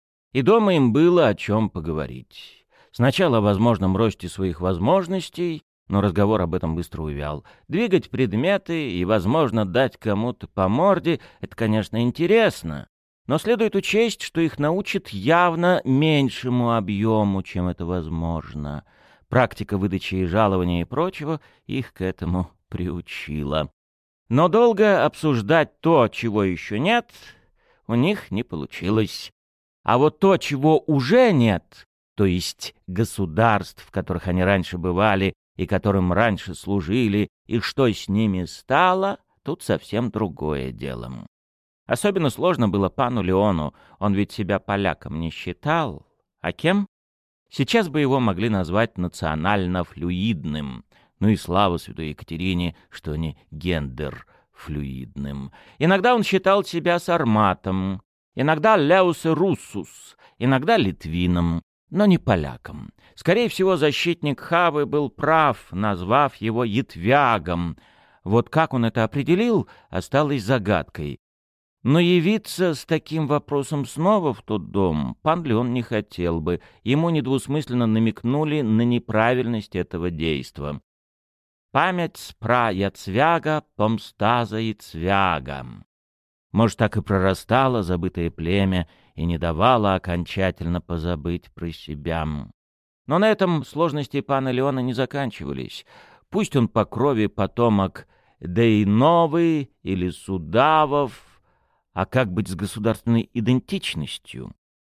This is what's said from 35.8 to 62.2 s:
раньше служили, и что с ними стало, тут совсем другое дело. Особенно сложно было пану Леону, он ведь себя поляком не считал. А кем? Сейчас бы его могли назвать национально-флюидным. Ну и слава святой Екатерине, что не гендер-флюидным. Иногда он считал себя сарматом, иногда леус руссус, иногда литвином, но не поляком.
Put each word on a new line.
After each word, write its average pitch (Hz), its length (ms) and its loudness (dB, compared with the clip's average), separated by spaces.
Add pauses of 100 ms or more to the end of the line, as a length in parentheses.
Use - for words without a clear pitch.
раньше 98 440 0
служили, 101 720 0 (180)
и 113 140 -2
что 131 280 0
с - 200 -4
ними 98 380 0
стало, 185 720 -2 (240)
тут - 180 -8
совсем 107 480 -2
другое 76 600 -4
дело. 60 520 -12 (640)
Особенно 185 440 0
сложно 139 380 2
было 95 200 2
пану 123 340 -2
Леону, 92 520 2 (260)
он 101 140 0
ведь 101 180 -2
себя 95 260 -2
поляком 92 600 -4
не 80 100 -4
считал. 143 760 -6 (360)
А 87 100 -4
кем? 196 380 0 (600)
Сейчас 185 400 0
бы 147 120 -2
его 135 180 2
могли 107 300 0
назвать 98 500 0
национально-флюидным. 87 1800 -2 (360)
Ну 98 100 2
и 107 80 4
слава 90 420 0
святой - 320 -10
Екатерине, 87 640 -4 (140)
что - 260 -8
не 80 220 -6 (120)
гендер-флюидным. 71 2000 -8 (280)
Иногда 190 360 2
он 226 80 0
считал 190 400 2
себя 175 360 -2
сарматом, 98 1040 0 (320)
иногда 156 420 2
леус 175 480 2
руссус, 160 920 -2 (200)
иногда 135 380 2
литвином, 87 880 0 (260)
но 208 160 0
не 185 140 6
поляком. 73 720 -4 (240)